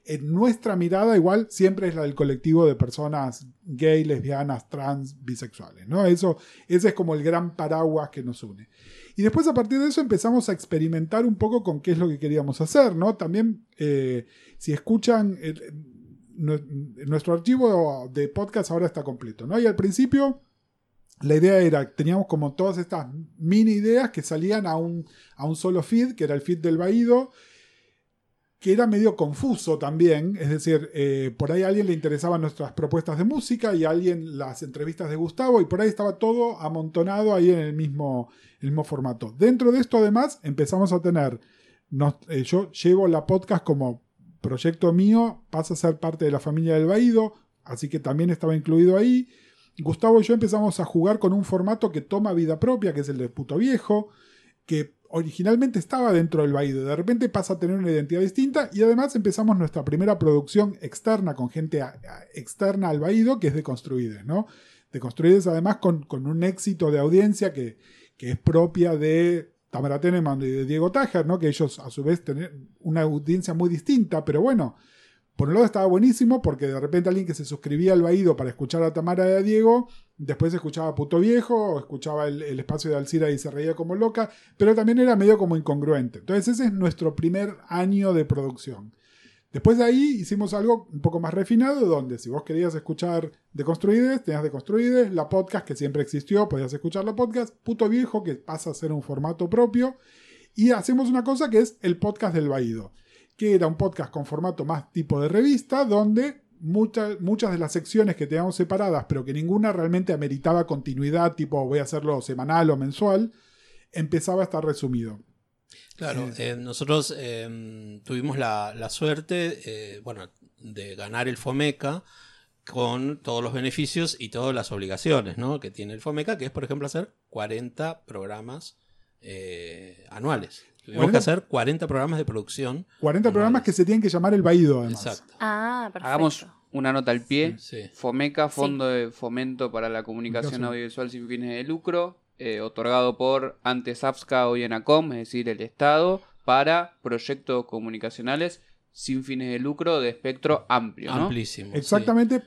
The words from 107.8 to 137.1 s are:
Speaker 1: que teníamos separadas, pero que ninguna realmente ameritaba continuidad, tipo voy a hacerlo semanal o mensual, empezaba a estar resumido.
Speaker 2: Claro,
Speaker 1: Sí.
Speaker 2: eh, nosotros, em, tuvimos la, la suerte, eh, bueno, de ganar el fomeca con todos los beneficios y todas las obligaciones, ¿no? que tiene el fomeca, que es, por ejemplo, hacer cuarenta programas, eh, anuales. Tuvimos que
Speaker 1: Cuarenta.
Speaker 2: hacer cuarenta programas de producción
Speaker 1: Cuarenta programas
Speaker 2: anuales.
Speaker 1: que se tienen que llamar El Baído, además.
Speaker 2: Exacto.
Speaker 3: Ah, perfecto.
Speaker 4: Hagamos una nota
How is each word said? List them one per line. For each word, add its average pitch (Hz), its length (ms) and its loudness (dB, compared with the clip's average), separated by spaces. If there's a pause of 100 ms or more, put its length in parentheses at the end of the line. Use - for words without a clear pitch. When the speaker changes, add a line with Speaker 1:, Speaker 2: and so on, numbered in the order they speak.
Speaker 1:
que 147 100 -4
teníamos 170 300 -4
separadas, 185 520 -2
pero 135 160 -4
que 139 80 -8
ninguna 190 400 0
realmente 175 400 0
ameritaba 151 540 0
continuidad, 147 680 -2
tipo 143 280 -4
voy 135 140 0
a 143 60 -2
hacerlo 147 360 -4
semanal 143 500 0
o 143 60 2
mensual, 196 560 0 (600)
empezaba 175 500 -2
a - 20 0
estar 156 200 -4
resumido. 123 560 -4 (760)
Speaker 2:
Claro, 131 360 -6
Speaker 1:
Sí. 113 100 -10
Speaker 2:
eh, 120 140 -6
nosotros, 139 600 -4
em, 113 840 -14
tuvimos 135 380 -6
la, 107 360 -4
la 113 140 -10
suerte, 160 800 -4
eh, 107 340 -14
bueno, 104 300 -16 (300)
de 101 360 -16
ganar 113 320 -6
el 123 80 -6
fomeca 143 640 -4 (640)
con 127 540 -6
todos 117 180 -6
los 120 120 -8
beneficios 135 640 -4
y 113 120 -14
todas 127 220 -4
las 117 200 -8
obligaciones, 98 640 -2
¿no? 131 220 -6
que 98 100 -14
tiene 104 240 -14
el 110 60 -16
fomeca, 151 380 -6
que 131 60 -8
es, 135 60 -8
por 139 140 -10
ejemplo, 143 220 -8
hacer 165 280 -8 (140)
cuarenta 117 760 -10
programas, 110 720 -14 (420)
eh, 90 920 -16
anuales. 107 540 -8 (200)
Tuvimos - 220 0
que 190 40 4
Speaker 1:
Cuarenta. 226 80 4
Speaker 2:
hacer 185 300 0
cuarenta 143 380 -2
programas 147 320 -2
de 156 60 -4
producción 127 640 -8 (120)
Speaker 1:
Cuarenta 185 320 2
programas 220 300 2
Speaker 2:
anuales. - 60 -4
Speaker 1:
que 190 60 0
se 180 120 4
tienen 220 160 4
que 208 80 2
llamar 175 240 2
El 202 80 6
Baído, 165 400 6
además. 113 240 -6
Speaker 2:
Exacto. - 340 -10
Speaker 3:
Ah, 220 540 -6
perfecto. 180 160 -10
Speaker 4:
Hagamos 147 380 0 (260)
una 135 220 -2
nota 131 160 0